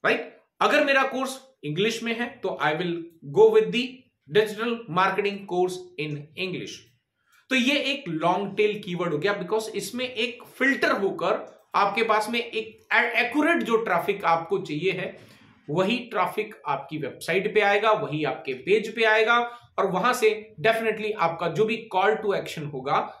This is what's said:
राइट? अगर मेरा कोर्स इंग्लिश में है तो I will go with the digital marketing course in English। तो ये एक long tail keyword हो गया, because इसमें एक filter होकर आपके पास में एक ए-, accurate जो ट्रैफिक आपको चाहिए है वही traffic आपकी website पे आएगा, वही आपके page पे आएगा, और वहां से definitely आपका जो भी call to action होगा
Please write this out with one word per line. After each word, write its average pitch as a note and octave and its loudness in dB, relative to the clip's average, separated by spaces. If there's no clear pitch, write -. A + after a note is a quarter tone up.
राइट? - 0
अगर C#4+ 4
मेरा C4+ 4
कोर्स B3+ -4
इंग्लिश F#3+ 0
में A#3 -2
है A#3 -6
तो F#3 -4
I D3+ 2
will E3+ -2
go A3 10
with G#3+ 4
the A#3+ 0
digital G#3+ 0
marketing G3 2
course F3+ 0
in D3+ -6
English। D3+ -8
तो C4 2
ये B3+ 4
एक C4 -4
long F3 0
tail G#3 2
keyword F3 -4
हो D3 -2
गया, G3+ 0
because G#3+ -2
इसमें A#3+ -6
एक A#3+ -6
filter C#4 2
होकर F3+ -2
आपके G3+ 2
पास G#3+ 2
में A#3+ -2
एक - -6
ए-, A#3 2
accurate D4 2
जो A3 0
ट्रैफिक F#3 0
आपको E3 2
चाहिए D3+ -2
है F#3 -6
वही F#3 2
traffic G3+ -2
आपकी C#3+ -4
website F3 -2
पे G#3 6
आएगा, G#3 4
वही D3+ -2
आपके C3 -4
page G3+ 0
पे A3+ 2
आएगा, A3 4
और F#3+ 0
वहां F#3 2
से A3 4
definitely A3 0
आपका E3+ 0
जो E3 2
भी A3+ -2
call G#3 4
to G3+ -2
action C#3+ -8
होगा C3+ -2